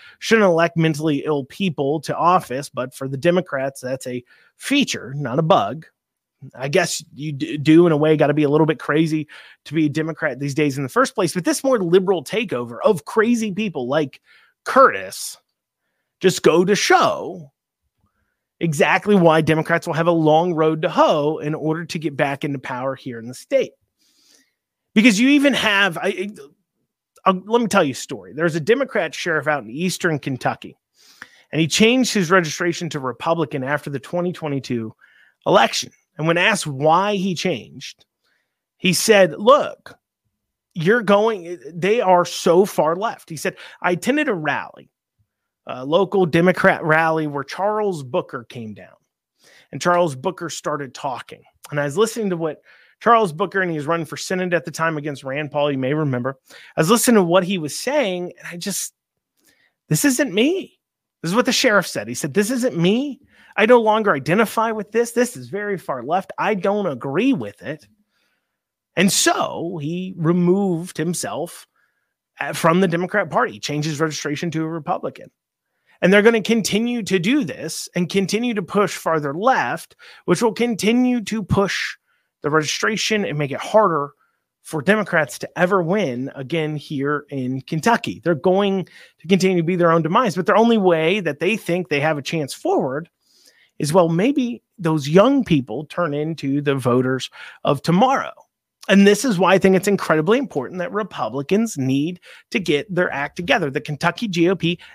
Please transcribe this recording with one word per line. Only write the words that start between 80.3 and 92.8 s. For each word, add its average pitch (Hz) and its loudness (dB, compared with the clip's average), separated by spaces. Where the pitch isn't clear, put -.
will 226 2
continue 240 0
to 208 -6
push - -2
the 147 -2
registration 202 0
and 147 -4
make 147 -2
it 131 -6
harder 165 2
for - -6
Democrats 175 0
to - -12
ever 180 2
win 151 -2
again 151 -4
here 143 -4
in 131 -6
Kentucky. 160 -2
They're 170 0
going 190 0
to - -20
continue 185 2
to 170 0
be 175 0
their 175 4
own 165 4
demise, 185 2
but 175 -2
the 202 4
only 226 4
way 175 2
that 160 -4
they 196 0
think 180 -4
they 147 0
have 151 0
a 143 -8
chance 147 -6
forward 170 -4